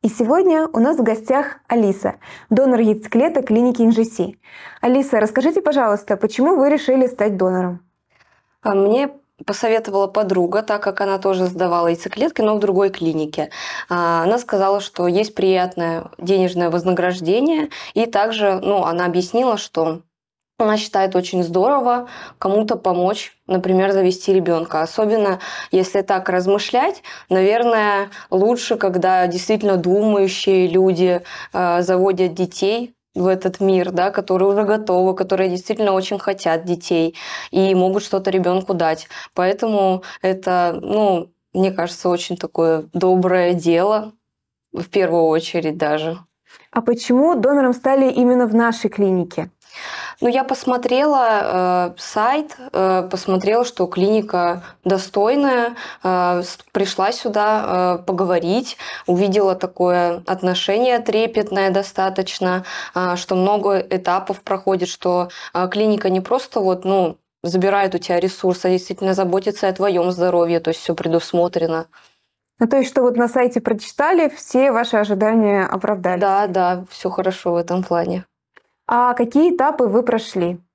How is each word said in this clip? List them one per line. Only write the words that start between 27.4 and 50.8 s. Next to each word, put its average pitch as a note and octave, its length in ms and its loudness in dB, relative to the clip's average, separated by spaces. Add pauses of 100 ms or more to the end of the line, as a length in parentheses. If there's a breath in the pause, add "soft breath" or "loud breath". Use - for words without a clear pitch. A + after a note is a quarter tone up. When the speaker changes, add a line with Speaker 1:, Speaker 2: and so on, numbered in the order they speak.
Speaker 2:
лучше, A3 460 0
когда F#3 500 2
действительно G3 520 0
думающие F#3+ 880 2
люди, F3+ 540 2 (320 loud breath)
э, F3 260 0
заводят F#3 540 2
детей A#3 600 -4 (200)
в F3+ 120 0
этот F#3+ 340 -2
мир, F#3 300 2
да, F3+ 200 0
которые G3 400 0
уже G#3 140 2
готовы, F#3+ 500 2
которые F#3+ 340 0
действительно G3+ 440 -2
очень F#3+ 260 -2
хотят F3 480 -2
детей E3+ 480 0 (360 loud breath)
и F#3+ 240 2
могут F#3+ 300 2
что-то F#3+ 260 -2
ребенку F#3 440 0
дать. D#3+ 340 -2 (260 loud breath)
Поэтому F#3+ 680 0 (180 loud breath)
это, F3+ 640 0
ну, G3 480 0 (240)
мне F#3+ 180 0
кажется, F3 380 -4
очень F3 260 -4
такое D#3+ 560 0
доброе F3+ 640 2
дело, F#3 580 0 (600)
в - 160 -8
первую E3+ 340 2
очередь D#3+ 540 0
даже. D#3 400 -2 (520 soft breath)
Speaker 1:
А A#3 120 -2
почему B3+ 520 2
донором C4 380 2
стали C4+ 400 2
именно B3 340 2
в G#3+ 80 -2
нашей A3+ 360 0
клинике? F3+ 600 -2 (680 loud breath)
Speaker 2:
Ну, A#3+ 80 2
я C4 160 0
посмотрела, B3 1500 0